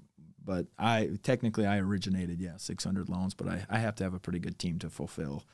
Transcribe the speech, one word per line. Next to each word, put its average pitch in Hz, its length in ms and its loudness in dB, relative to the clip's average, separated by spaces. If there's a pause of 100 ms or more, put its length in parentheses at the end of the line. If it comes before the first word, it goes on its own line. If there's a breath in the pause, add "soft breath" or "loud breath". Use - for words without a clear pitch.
(440)
but 92 220 0 (120)
I, 110 320 4 (140)
technically 113 420 4
I 101 140 4
originated, 92 600 0
yeah, 85 180 -6
six - 260 -6
hundred 95 240 0
loans, 92 260 0
but 92 140 -4
I, 90 200 -2
I 107 120 2
have 110 160 0
to 98 80 -2
have 92 100 -2
a 92 60 -6
pretty 87 180 -2
good - 200 -4
team 87 200 0
to 82 100 -4
fulfill 73 540 -6 (120)